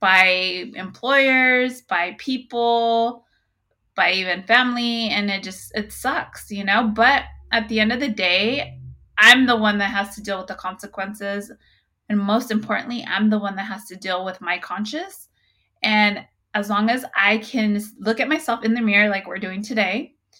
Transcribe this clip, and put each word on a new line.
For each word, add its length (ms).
by 720
employers, 1080
by 340
people, 1080
by 160
even 320
family, 680
and 220
it 120
just, 320
it 180
sucks, 580
you 140
know? 280
But 300
at 160
the 100
end 140
of 80
the 80
day, 680
I'm 280
the 100
one 220
that 140
has 240
to 60
deal 180
with 80
the 80
consequences. 960
And 100
most 320
importantly, 560
I'm 220
the 100
one 160
that 120
has 180
to 100
deal 300
with 160
my 160
conscience. 720
And 420
as 160
long 200
as 160
I 220
can 400
s-, 220
look 200
at 80
myself 380
in 80
the 80
mirror 260
like 200
we're 100
doing 240
today 540